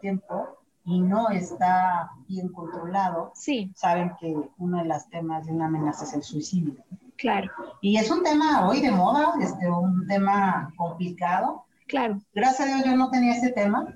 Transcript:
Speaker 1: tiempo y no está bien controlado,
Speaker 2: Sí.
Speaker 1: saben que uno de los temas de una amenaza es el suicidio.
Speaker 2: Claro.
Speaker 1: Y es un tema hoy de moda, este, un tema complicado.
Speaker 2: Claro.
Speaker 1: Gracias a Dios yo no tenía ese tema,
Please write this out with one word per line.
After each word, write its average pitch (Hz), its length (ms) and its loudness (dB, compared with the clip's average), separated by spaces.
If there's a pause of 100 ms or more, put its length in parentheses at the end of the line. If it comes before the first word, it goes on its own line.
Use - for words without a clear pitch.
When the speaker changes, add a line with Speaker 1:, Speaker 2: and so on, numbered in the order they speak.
Speaker 1:
tiempo - 560 -6 (260)
y 180 160 0
no 208 300 2
está 180 840 0 (160)
bien 185 220 -6
controlado, 170 840 -4
Speaker 2:
Sí. 214 380 -4
Speaker 1:
saben 175 460 0
que 160 160 -4 (220)
uno 180 220 -2
de 170 100 -2
los 147 200 -4
temas 160 360 -6
de 160 80 -8
una 160 140 0
amenaza 151 360 -2
es - 100 -10
el 147 100 -4
suicidio. 170 520 -4 (400)
Speaker 2:
Claro. 196 340 -2 (300)
Speaker 1:
Y 202 160 2
es 220 160 2
un 349 100 2
tema 302 460 4
hoy 254 140 2
de 269 100 4
moda, 269 480 4
este, - 300 -2
un 180 380 2
tema 196 680 2
complicado. 180 880 -2 (240)
Speaker 2:
Claro. 233 320 -2 (140)
Speaker 1:
Gracias 262 340 2
a 269 80 -2
Dios 262 100 2
yo 254 120 4
no 262 140 4
tenía 247 240 4
ese 247 180 2
tema, 214 420 0